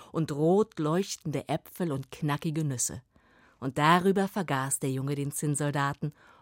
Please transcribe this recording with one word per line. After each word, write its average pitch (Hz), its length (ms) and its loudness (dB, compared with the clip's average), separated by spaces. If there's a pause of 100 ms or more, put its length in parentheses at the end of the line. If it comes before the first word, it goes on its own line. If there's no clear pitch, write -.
(100)
und 156 220 -2
rot 175 460 2
leuchtende 156 680 -2
Äpfel 147 460 -4
und 135 180 -6
knackige 151 540 -2
Nüsse. 123 380 -4 (560)
Und 131 180 -6
darüber 180 500 6
vergaß 139 520 -2
der 139 120 -2
Junge 135 260 -2
den 143 160 -4
Zinnsoldaten, 147 840 -2 (280)